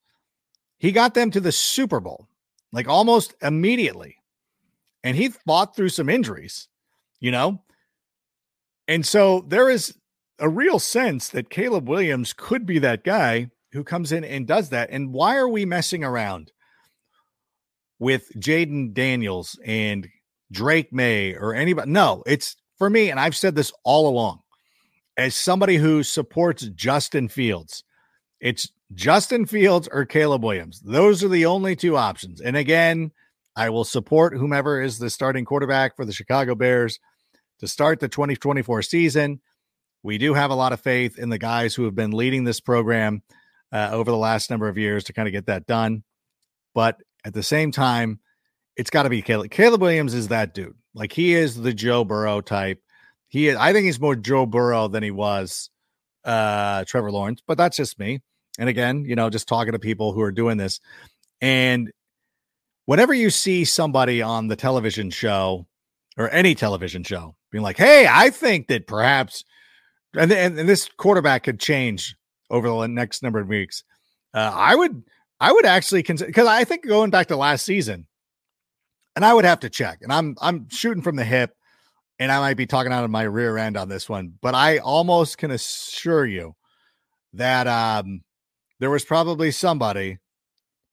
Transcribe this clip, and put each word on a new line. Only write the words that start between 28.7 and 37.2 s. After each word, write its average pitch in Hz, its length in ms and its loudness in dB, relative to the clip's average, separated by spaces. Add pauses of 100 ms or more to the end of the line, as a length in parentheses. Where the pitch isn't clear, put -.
Justin 180 540 2
Fields 190 440 2
or 135 140 -2
Caleb 147 380 0
Williams. 87 380 -6
Those 170 420 4
are 202 40 2
the 170 200 2
only 190 280 0
two 160 220 0
options. 95 420 -4
And 123 160 -4
again, 165 560 2 (440)
I 113 140 0
will 113 140 -2
support 156 500 2
whomever 139 480 -2
is 123 160 -6
the 117 120 -6
starting 131 340 -4
quarterback 135 540 -2
for 131 80 -8
the 104 80 -8
Chicago 127 420 -2
Bears 120 440 0 (600)